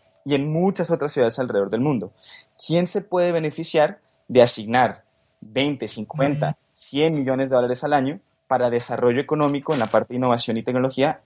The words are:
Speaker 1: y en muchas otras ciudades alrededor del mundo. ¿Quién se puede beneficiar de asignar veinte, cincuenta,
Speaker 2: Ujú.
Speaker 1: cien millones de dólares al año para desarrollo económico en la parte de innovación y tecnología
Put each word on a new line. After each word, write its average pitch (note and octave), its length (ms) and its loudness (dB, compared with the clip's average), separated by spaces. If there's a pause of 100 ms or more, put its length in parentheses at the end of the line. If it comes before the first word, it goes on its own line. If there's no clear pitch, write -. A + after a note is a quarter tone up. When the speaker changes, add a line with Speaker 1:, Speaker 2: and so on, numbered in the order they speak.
(260)
Speaker 1:
y C#3+ 100 0
en C#3+ 160 0
muchas F3 380 0
otras D3 220 -2
ciudades A#2 260 0
alrededor G#2+ 320 -2
del A2 120 -2
mundo. A#2+ 320 -2 (520)
¿Quién F3 220 2
se G3+ 140 -4
puede F3 300 0
beneficiar D#3+ 680 -2 (280)
de A#2+ 140 6
asignar A#2 640 2 (380)
veinte, B2+ 460 -4
cincuenta, D3 640 -2
Speaker 2:
Ujú. - 80 -6 (160)
Speaker 1:
cien D#3 420 0
millones C3 340 -2
de C3 60 2
dólares B2 280 2
al D3 100 0
año C#3+ 260 0 (280)
para B2 220 2
desarrollo A#2+ 520 0
económico C#3+ 520 0
en C#3+ 60 -2
la A2 80 0
parte A2+ 260 0
de B2 40 -4
innovación A#2+ 400 0
y A2+ 60 -6
tecnología C3 640 -2